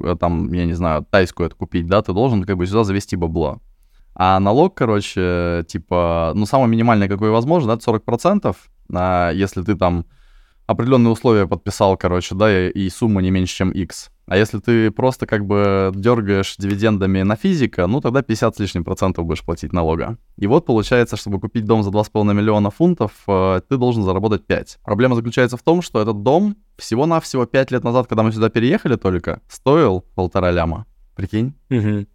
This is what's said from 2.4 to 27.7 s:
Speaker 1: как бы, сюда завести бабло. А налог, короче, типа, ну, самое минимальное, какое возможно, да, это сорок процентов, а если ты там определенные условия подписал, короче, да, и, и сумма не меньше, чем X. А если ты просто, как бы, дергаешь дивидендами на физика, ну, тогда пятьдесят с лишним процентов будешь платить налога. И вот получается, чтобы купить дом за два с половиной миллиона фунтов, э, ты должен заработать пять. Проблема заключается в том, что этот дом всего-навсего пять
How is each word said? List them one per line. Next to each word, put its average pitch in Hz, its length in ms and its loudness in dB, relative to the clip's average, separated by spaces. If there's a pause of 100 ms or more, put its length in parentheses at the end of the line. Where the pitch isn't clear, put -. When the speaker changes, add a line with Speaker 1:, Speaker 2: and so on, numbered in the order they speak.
Speaker 1:
как 98 140 -2
бы, 87 100 -2
сюда 107 160 0
завести 98 320 -2
бабло. 82 460 -4 (540)
А 92 260 2
налог, 127 340 2
короче, 90 920 -2
типа, 85 680 -2
ну, 104 100 0
самое 131 240 2
минимальное, 113 380 2
какое 101 240 0
возможно, 123 380 0
да, 113 60 0
это 110 80 -12
сорок 110 200 0
процентов, 131 640 -2 (240)
а 90 380 0
если 95 320 -2
ты 104 120 0
там 87 300 0 (640)
определенные 117 440 4
условия 107 360 2
подписал, 98 500 0
короче, 90 380 -2
да, 95 320 2
и, - 40 -4
и 98 180 -4
сумма 104 320 0
не 92 100 2
меньше, 92 260 0
чем 95 140 0
X. - 380 -8 (180)
А 92 100 0
если 110 220 0
ты 113 300 2
просто, 127 380 -2
как 104 180 -2
бы, 98 480 0
дергаешь 98 640 0
дивидендами 98 640 0
на 104 120 2
физика, 135 520 0
ну, 120 140 -2
тогда 131 220 0
пятьдесят 110 320 -2
с - 40 -12
лишним 92 240 -4
процентов 92 420 -4
будешь 82 180 -6
платить 82 300 -6
налога. 82 440 -2 (200)
И 101 100 -2
вот 147 180 2
получается, 117 520 2
чтобы 98 220 -6
купить 110 260 -4
дом 110 180 2
за 98 80 -2
два 107 120 0
с 104 60 -6
половиной 104 320 0
миллиона 104 300 0
фунтов, 165 400 0 (160)
э, 95 420 2
ты 135 80 0
должен 120 260 0
заработать 95 440 -2
пять. 90 360 -4
Проблема 120 320 2
заключается 120 420 0
в - 40 -16
том, 170 220 2
что - 180 -2
этот 104 220 -2
дом 185 320 2 (220)
всего-навсего 139 680 -2
пять 135 260 0